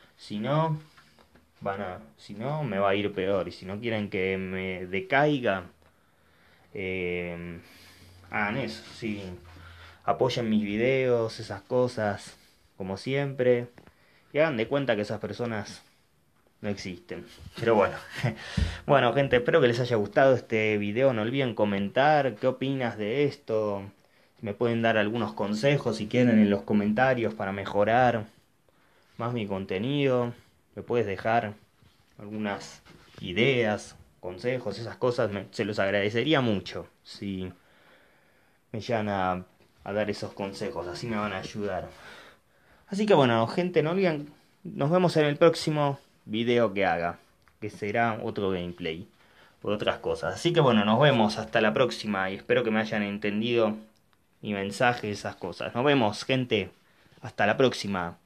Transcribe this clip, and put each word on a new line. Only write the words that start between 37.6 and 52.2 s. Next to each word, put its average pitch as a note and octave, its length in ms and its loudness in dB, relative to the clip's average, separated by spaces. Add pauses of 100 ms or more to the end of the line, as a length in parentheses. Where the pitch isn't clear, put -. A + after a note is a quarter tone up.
me A2+ 100 -8
llegan G#2+ 280 0
a, F#2 360 0 (380)
a G2+ 100 -8
dar G#2 160 0
esos G2+ 260 -6
consejos. G2 520 -6
Así F2+ 220 -8
me A2 80 -4
van G#2 160 -2
a F#2+ 60 -6
ayudar. F#2+ 500 -6 (1000)
Así G3+ 200 -2
que G#3 80 6
bueno, A#2+ 340 6
gente, F3 340 2
no D3+ 80 -2
olviden, E3+ 400 0 (320)
nos C#3+ 260 -2
vemos F3 280 4
en D3+ 80 6
el D3 120 2
próximo D3+ 600 4 (280)
video A#2 460 2
que G2 140 0
haga, E2+ 320 0 (420)
que G#2 100 -8
será A2 520 -2
otro G#2 280 -2
gameplay F2 580 -6 (520)
por G#2 120 -4
otras G#2 260 0
cosas. E2 380 -4
Así E3+ 160 0
que D#3+ 80 4
bueno, A2+ 240 6
nos A2 160 4
vemos A#2 380 4
hasta A2 220 -2
la G#2+ 140 2
próxima G#2 560 0